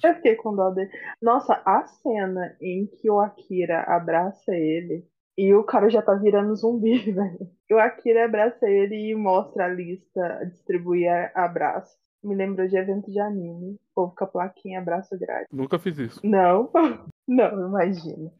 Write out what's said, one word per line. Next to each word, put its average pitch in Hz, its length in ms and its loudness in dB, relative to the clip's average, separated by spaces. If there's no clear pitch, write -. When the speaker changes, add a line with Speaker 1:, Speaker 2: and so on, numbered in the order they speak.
Speaker 1:
Eu 339 100 4
fiquei 233 220 2
com 208 180 -6
dó 190 160 0
dele. 190 180 -4
Nossa, 240 460 2
a 196 180 4
cena 190 800 -6
em 185 240 -4
que - 240 -2
o 208 80 4
Akira 180 640 -2
abraça 175 720 -2
ele 165 500 -4
e 196 160 4
o 208 120 6
cara 214 260 2
já 220 100 4
tá 208 140 2
virando 208 400 2
zumbi, 226 400 0
<laughs> 220 160 -2
velho. 185 400 -6
E 208 60 2
o 220 60 6
Akira 226 440 2
abraça 220 460 0
ele 208 400 0
e 220 60 -2
mostra 196 480 0
a 180 40 -2
lista, 180 800 -8
distribui 175 600 -2
a-, 175 260 0
abraço. 175 680 -4
Me 202 140 -6
lembrou 190 320 -2
de 190 80 0
evento 196 340 -4
de 196 80 -4
anime. 185 560 -6
O - 220 -20
povo 180 200 -2
com - 60 -6
a 190 60 -4
plaquinha, 185 500 -8
abraço 180 400 -6
grátis. - 340 -8
Speaker 2:
Nunca 131 240 -4
fiz 165 220 -6
isso. 117 240 -8
Speaker 1:
Não? 196 500 4
<laughs> 302 400 0
Não, 214 420 2
imagina. 170 720 -2